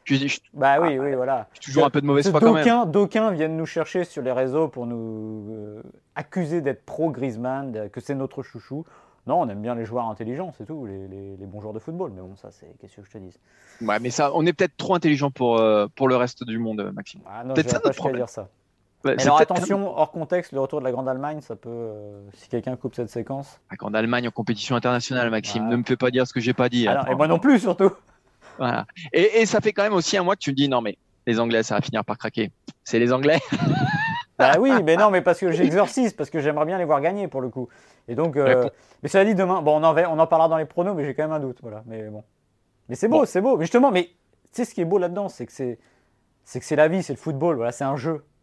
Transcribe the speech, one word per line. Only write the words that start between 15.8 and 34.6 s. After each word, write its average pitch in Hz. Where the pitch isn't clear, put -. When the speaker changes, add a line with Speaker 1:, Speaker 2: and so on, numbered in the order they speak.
Speaker 1:
pour 135
le 127
reste 123
du 113
monde, 107
Maxime. -
Speaker 2:
Ah 110
non, 131
Speaker 1:
Peut-être 156
Speaker 2:
j'irai -
Speaker 1:
ça -
Speaker 2:
pas -
Speaker 1:
notre -
Speaker 2:
jusqu'à -
Speaker 1:
problème. 127
Speaker 2:
dire 117
ça. -
Speaker 1:
Ouais, 135
Speaker 2:
Mais 131
Speaker 1:
c'est 135
Speaker 2:
alors, 147
Speaker 1:
peut-être 151
Speaker 2:
attention, 196
hors 156
contexte, 170
le 135
retour 135
de 127
la 131
Grande 127
Allemagne, 143
ça -
peut, 117
euh, 107
si -
quelqu'un 123
coupe 120
cette 120
séquence. 135
Speaker 1:
La 196
Grande 104
Allemagne 117
en 110
compétition 120
internationale, 123
Maxime, 110
Speaker 2:
Voilà. 120
Speaker 1:
ne 120
me -
fais 127
pas 127
dire 131
ce -
que 123
j'ai 117
pas 123
dit. 120
Speaker 2:
Ah 127
non, 139
Speaker 1:
Attends. 131
Speaker 2:
et -
moi 151
non 165
plus, 247
surtout. 196
Speaker 1:
Voilà. -
Et, 208
et 226
ça 208
fait 214
quand 202
même 214
aussi 190
un 185
mois 190
que -
tu 143
me 135
dis, « 143
Non, 123
mais 104
les 113
Anglais, 117
ça 110
va 104
finir 110
par 123
craquer. » 110
C'est 117
les 120
Anglais. 139
<laughs> -
Speaker 2:
Bah -
oui, 262